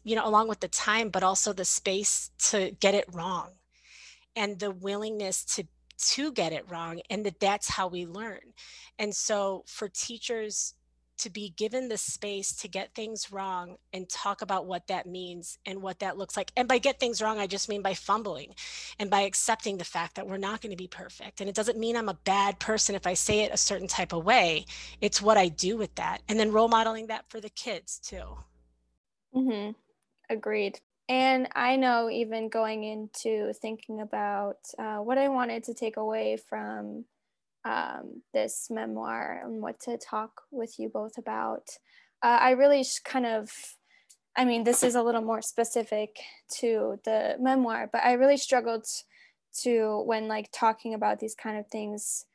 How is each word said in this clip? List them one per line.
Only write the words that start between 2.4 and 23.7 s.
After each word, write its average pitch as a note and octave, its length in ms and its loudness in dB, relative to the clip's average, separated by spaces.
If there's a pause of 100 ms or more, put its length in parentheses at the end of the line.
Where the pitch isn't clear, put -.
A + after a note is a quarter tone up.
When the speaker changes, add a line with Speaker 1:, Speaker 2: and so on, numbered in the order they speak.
Speaker 1:
to F#3+ 220 2
get G3 220 4
it G3+ 180 2
wrong E3+ 400 -6 (840)
and G3+ 240 -2
the G3+ 120 -2
willingness G3+ 720 -4 (120)
to, F3+ 120 -6 (300)
to D4 340 0
get F3 220 0
it D3+ 160 -8
wrong, E3 400 -8
and G3+ 160 -4
that G3 140 -4
that's G3+ 300 2
how F#3+ 180 0
we F3+ 180 -6
learn. G3 480 -12 (460)
And G#3 160 -2
so G3+ 500 0
for - 240 -8
teachers A3+ 840 -6 (420)
to G#3+ 140 -6
be G3+ 260 -8
given A#3+ 320 -2
the A3 80 -4
space G3 560 -6
to - 140 -10
get F#3+ 260 -8
things A3 380 -10
wrong F#3 460 -6 (140)
and F#3 160 -10
talk - 360 -4
about F#3 240 -2
what F3+ 180 -4
that F#3 220 -4
means F3+ 580 -10
and G3 160 -8
what F#3+ 160 -6
that F#3+ 180 -4
looks G3 220 -6
like. G3+ 180 -4
And B3 120 2
by B3+ 100 6
get C4 220 2
things A3+ 240 0
wrong, G#3+ 160 0
I G3+ 80 0
just G3 200 -4
mean G#3 140 -4
by F#3+ 140 0
fumbling G3 580 -2 (460)
and G3+ 100 -2
by G3 120 6
accepting G3+ 580 0
the F3 40 -6
fact E3+ 300 -4
that F#3+ 140 -8
we're F#3+ 100 -6
not G3 240 -4
gonna G#3 140 -10
be F#3 120 -10
perfect. - 540 -16
And G3 80 -4
it G3 60 -6
doesn't A3 240 0
mean A3+ 180 0
I'm A3+ 120 -2
a F#3 40 -2
bad G3 460 2
person G#3+ 340 2
if G3 140 -4
I F#3 80 2
say G#3 240 4
it G#3+ 120 2
a G3+ 60 0
certain F#3+ 300 0